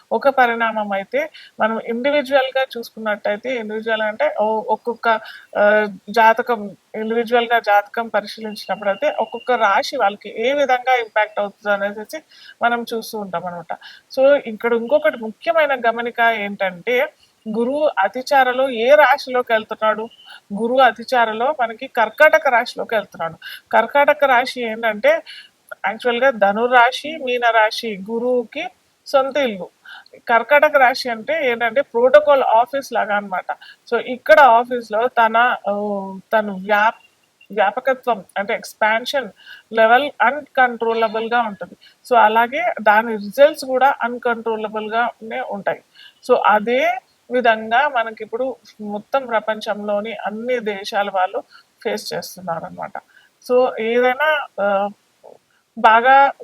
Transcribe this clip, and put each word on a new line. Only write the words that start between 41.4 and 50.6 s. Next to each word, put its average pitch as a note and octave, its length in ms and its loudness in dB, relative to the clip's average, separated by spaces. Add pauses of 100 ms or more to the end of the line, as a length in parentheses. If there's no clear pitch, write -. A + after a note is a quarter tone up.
ఉంటుంది. G3 360 -10 (340)
So A#3+ 60 6
అలాగే A#3 640 2
దాని A3 340 2
రిజల్ట్స్ C4+ 500 2
కూడా C4 360 2
అన్‌కంట్రోలబుల్‌గానే A3+ 1500 -4
ఉంటాయి. G3 320 -6 (500)
So A#3+ 140 6
అదే A#3+ 520 2 (340)
విధంగా A#3 560 2
మనకి A3+ 360 -4
ఇప్పుడు A#3+ 320 -6 (260)
మొత్తం G#3 440 -4
ప్రపంచంలోని G#3+ 880 -4
అన్ని A#3 460 -6
దేశాల G3+ 540 -4